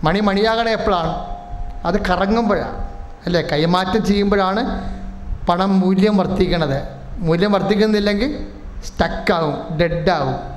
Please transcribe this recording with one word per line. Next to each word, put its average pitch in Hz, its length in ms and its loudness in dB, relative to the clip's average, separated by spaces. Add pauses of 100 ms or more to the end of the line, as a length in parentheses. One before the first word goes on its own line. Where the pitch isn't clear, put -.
മണി 175 160 2
മണിയാകണ 220 480 2
എപ്പോഴാണ്? 190 460 0 (720)
അത് 196 200 0
കറങ്ങുമ്പോഴാണ് 190 720 0 (480)
അല്ലേ? 175 140 2 (120)
കൈമാറ്റം 180 520 2
ചെയ്യുമ്പോഴാണ് 202 580 2 (880)
പണം 190 320 4
മൂല്യം 190 360 4
വർദ്ധിക്കണത്. 170 720 0 (280)
മൂല്യം 175 360 2
വർദ്ധിക്കുന്നില്ലെങ്കിൽ 208 960 2 (400)
സ്റ്റക്കാവും, 165 920 -2
ഡെഡാവും. 160 580 0 (200)